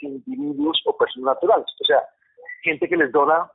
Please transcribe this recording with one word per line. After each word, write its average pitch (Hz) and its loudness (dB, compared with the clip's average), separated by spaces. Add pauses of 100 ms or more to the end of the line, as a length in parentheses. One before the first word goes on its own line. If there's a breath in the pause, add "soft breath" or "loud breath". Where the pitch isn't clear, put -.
individuos 139 -4
o 147 0
personas 131 0
naturales, 180 2 (140)
o - -2
sea, 143 4 (640 loud breath)
gente 160 -2
que 170 0
les 151 2
dona 151 2